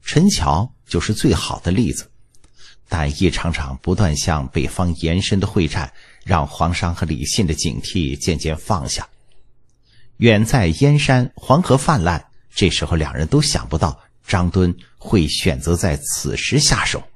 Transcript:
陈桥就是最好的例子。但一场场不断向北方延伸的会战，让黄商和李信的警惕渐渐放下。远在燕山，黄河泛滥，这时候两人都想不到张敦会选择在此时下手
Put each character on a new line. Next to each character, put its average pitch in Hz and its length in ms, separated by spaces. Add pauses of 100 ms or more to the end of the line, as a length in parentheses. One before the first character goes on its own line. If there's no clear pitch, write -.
陈 180 280
桥 85 420 (140)
就 87 120
是 107 140
最 120 220
好 - 260
的 87 100
例 95 220
子。 - 180 (760)
但 76 220 (120)
一 85 80
场 85 220
场 67 300
不 90 120
断 82 220
向 73 320
北 69 180
方 90 300
延 85 240
伸 98 180
的 95 80
会 85 220
战， 73 240 (320)
让 76 220
黄 82 260
商 85 220
和 87 120
李 76 180
信 95 220
的 78 80
警 69 260
惕 73 360
渐 82 220
渐 78 180
放 76 320
下。 - 200 (1080)
远 110 260
在 110 220
燕 143 320
山， 127 360
黄 151 280
河 - 140
泛 139 260
滥， 85 220 (300)
这 92 140
时 - 160
候 82 100
两 73 200
人 76 120
都 143 140
想 64 280
不 78 100
到 - 200 (280)
张 90 240
敦 90 240 (240)
会 85 280
选 73 320
择 82 160
在 78 220
此 - 400
时 - 220
下 - 260
手 - 180 (140)